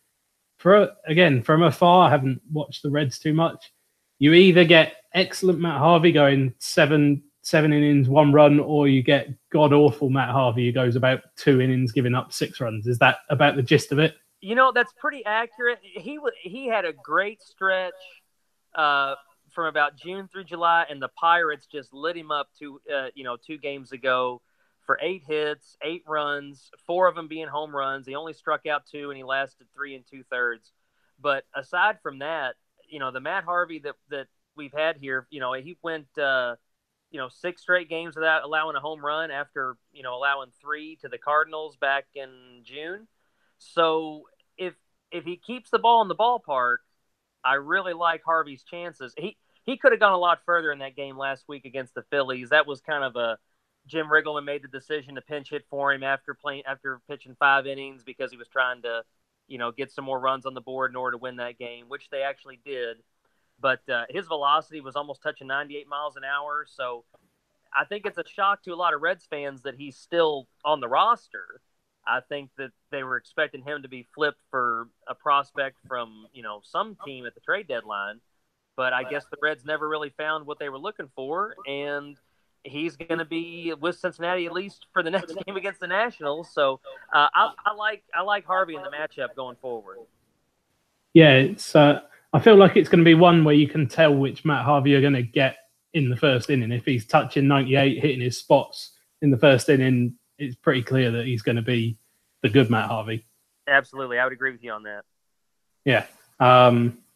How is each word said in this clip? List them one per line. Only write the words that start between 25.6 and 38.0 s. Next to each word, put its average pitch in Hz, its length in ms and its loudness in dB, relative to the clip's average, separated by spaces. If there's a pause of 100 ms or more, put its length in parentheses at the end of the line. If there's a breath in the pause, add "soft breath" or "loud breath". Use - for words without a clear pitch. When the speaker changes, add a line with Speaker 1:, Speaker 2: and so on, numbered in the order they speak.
Speaker 2:
eight 165 240 -10
runs, 147 640 -8 (160)
four 180 220 0
of 165 60 -2
them 165 140 -14
being 156 200 -12
home 151 260 -8
runs. 135 320 -6
He 135 80 -12
only 156 180 -12
struck 151 340 -8
out 147 240 -4
two, 143 200 -12
and 139 60 -14
he 131 80 -18
lasted 131 500 -6
three 139 200 -14
and 127 140 -20
two-thirds. 123 600 -6 (500)
But 139 240 -4 (100)
aside 180 480 -2
from 139 180 -12
that, 143 340 -8 (340)
you 147 120 -16
know, 131 100 -6
the 127 100 -10
Matt 170 240 -8
Harvey 170 360 -6
that, 139 160 -12 (140)
that 143 180 -12 (260)
we've 143 180 -18
had 156 260 -4
here, 135 320 -8
you 147 100 -16
know, 127 120 -6
he 143 300 -12
went, 160 240 -8 (100)
uh, 131 380 -2 (560)
you 151 80 -16
know, 131 100 -10
six 175 340 -12
straight 180 260 0
games 165 260 -10